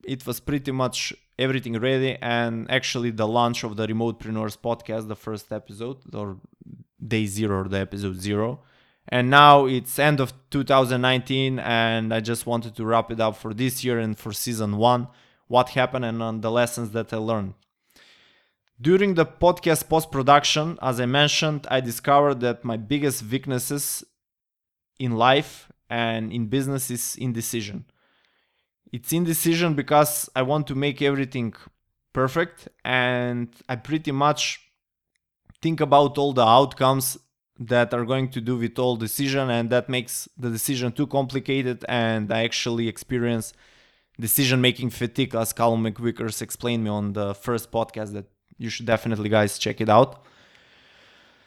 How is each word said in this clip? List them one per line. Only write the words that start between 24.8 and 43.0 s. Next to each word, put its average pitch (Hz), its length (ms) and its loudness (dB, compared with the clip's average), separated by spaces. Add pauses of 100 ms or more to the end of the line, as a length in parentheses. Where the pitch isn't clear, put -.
in 127 180 -2
life 131 520 2 (220)
and 113 420 -2
in 117 140 -2
business 135 440 -2
is - 260 -6
indecision. 113 680 -6 (1080)
It's 120 200 -8
indecision 165 600 2
because 147 600 2
I 131 60 2
want 143 260 0
to 147 60 -4
make 139 280 -2
everything 135 520 -2 (580)
perfect, 139 560 -2 (160)
and 123 640 -2 (200)
I 127 80 -2
pretty 151 360 -4
much 143 480 0 (1040)
think 165 180 0
about 143 360 6
all 143 160 0
the 123 140 4
outcomes 131 720 4 (400)
that 120 360 2
are 120 100 0
going 131 260 0
to 127 100 -8
do 123 160 -2
with 117 220 -4
all 127 180 2
decision, 135 540 -2
and 117 200 0
that 123 180 0
makes 127 480 -6
the 123 140 -4
decision 123 420 -2
too 147 160 -2
complicated, 135 800 -2
and 113 440 0
I 113 120 0
actually 117 420 -2
experience 117 680 -4 (640)